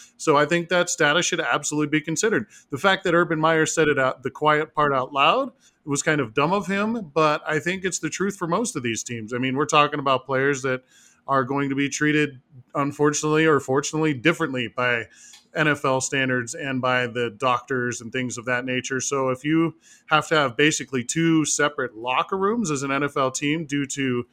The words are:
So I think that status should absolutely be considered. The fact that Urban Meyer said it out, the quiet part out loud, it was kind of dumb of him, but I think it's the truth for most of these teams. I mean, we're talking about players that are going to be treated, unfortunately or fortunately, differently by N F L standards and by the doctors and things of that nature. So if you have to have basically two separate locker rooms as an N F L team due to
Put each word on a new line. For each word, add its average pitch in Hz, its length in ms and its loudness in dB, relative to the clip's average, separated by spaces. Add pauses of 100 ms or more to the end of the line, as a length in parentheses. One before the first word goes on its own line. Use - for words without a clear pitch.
(180)
So 151 200 4
I 147 80 6
think 170 240 0
that 175 200 2
status 160 360 2
should 170 140 -2
absolutely 147 600 0
be 151 40 -10
considered. 165 440 -2 (240)
The 143 60 -4
fact 190 260 2
that 180 100 0
Urban 165 260 2
Meyer 160 260 4
said 156 220 2
it 139 120 2
out, 131 240 0
the 131 80 -4
quiet 151 420 0
part 147 200 2
out 131 200 -2
loud, 180 360 4
it - 400 -16
was 139 120 -2
kind 156 180 2
of 117 140 -2
dumb 147 180 2
of 196 160 0
him, 202 460 -2
but 156 320 2
I 156 140 -2
think 180 260 -4
it's 180 140 -4
the 156 100 -4
truth 196 280 -4
for 175 100 -4
most 196 280 -2
of 147 60 -6
these 113 220 -4
teams. 117 300 -10
I 123 40 0
mean, 127 180 0
we're 147 100 0
talking 147 340 -2
about 135 260 0
players 135 380 -2
that 131 180 -4 (460)
are 135 160 0
going 139 260 -2
to 139 60 -2
be 139 140 -2
treated, 151 520 -2 (320)
unfortunately 151 720 0
or 151 140 6
fortunately, 147 540 0
differently 135 540 0
by 120 360 0 (520)
N 156 140 2
F 143 160 0
L 131 160 2
standards 127 520 -2
and 135 280 -4
by 127 260 2
the 117 300 -4
doctors 123 640 0
and 113 100 -14
things 127 260 -4
of 113 80 -10
that 123 200 -2
nature. 127 340 -2
So 135 300 -2
if 127 160 -4
you 160 300 2 (320)
have 151 220 2
to 160 60 2
have 135 220 2
basically 143 460 0
two 160 420 2
separate 143 500 -2
locker 127 420 -2
rooms 196 340 0
as 139 120 -4
an 139 80 -4
N 139 120 -2
F 139 120 -4
L 135 160 0
team 151 340 -2
due 143 200 -4
to 131 480 -2